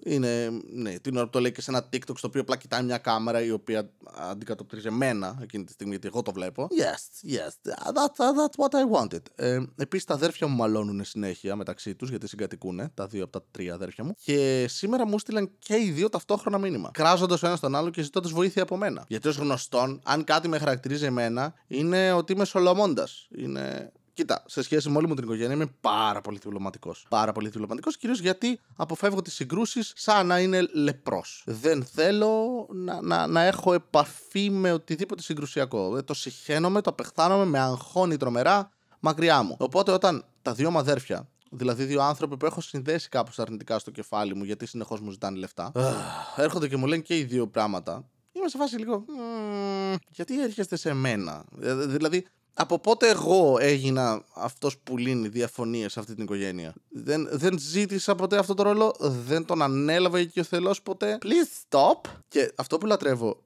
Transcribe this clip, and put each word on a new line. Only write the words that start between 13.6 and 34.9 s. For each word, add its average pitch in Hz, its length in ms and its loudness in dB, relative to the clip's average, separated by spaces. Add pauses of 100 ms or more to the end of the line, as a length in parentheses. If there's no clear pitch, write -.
αδέρφια 95 300 -10
μου. 175 200 -8
Και 135 460 2
σήμερα 233 380 -2
μου 208 120 0
στείλαν 110 400 -2
και - 160 -2
οι 220 160 2
δύο 170 180 2
ταυτόχρονα 202 480 0
μήνυμα, 180 360 -4
κράζοντας 175 500 4
ο 170 40 2
ένας 170 120 0
τον 139 160 -2
άλλο 160 140 0
και 165 140 -4
ζητώντας 175 280 -4
βοήθεια 185 320 2
από 185 140 -2
μένα. 185 300 -4
Γιατί 110 200 -4
ως 151 100 2
γνωστόν, 135 640 0
αν 147 200 2
κάτι 160 240 2
με 160 100 0
χαρακτηρίζει 143 480 -2
εμένα, 123 480 0 (140)
είναι 175 440 2
ότι 175 220 2
είμαι 196 120 2
σολομώντας. 180 840 2 (100)
Είναι, 67 540 -6 (220)
κοίτα, - 320 -2
σε - 160 -4
σχέση 151 280 0
με 147 80 2
όλη 160 100 4
μου 160 60 -2
την 131 100 -4
οικογένεια 113 300 -2
είμαι 147 180 -2 (100)
πάρα 107 400 2
πολύ 104 220 -8
διπλωματικός. 98 640 -10
Πάρα 110 220 4
πολύ 107 180 -4
διπλωματικός, 110 480 -6
κυρίως 240 220 -2
γιατί 185 400 0 (160)
αποφεύγω 190 460 -2
τις 170 120 -8
συγκρούσεις 202 640 -4
σαν 208 320 4
να 180 120 4
είναι 185 220 4 (120)
λεπρός. 135 720 -2
Δεν 131 380 0
θέλω 214 880 2
να, 180 300 -6
να, 170 260 2
να 165 140 4
έχω 185 320 4
επαφή 175 760 2
με 190 220 2
οτιδήποτε 165 500 -4